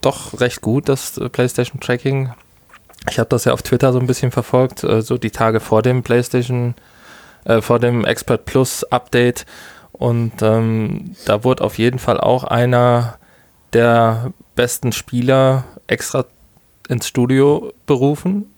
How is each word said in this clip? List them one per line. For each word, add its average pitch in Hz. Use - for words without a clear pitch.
doch -
recht 123
gut, 120
das, -
äh, 123
PlayStation 123
Tracking. 131
Ich -
hab 113
das 120
ja 123
auf -
Twitter 127
so 127
ein 123
bisschen 123
verfolgt, -
äh, 110
so 120
die 110
Tage 113
vor 110
dem 127
PlayStation, 120
äh, 113
vor 117
dem 120
Expert -
Plus -
Update. 123
Und, 117
ähm, 110
da 107
wurde -
auf -
jeden 123
Fall 117
auch 127
einer 120
der 117
besten 120
Spieler 131
extra -
ins 117
Studio 135
berufen 151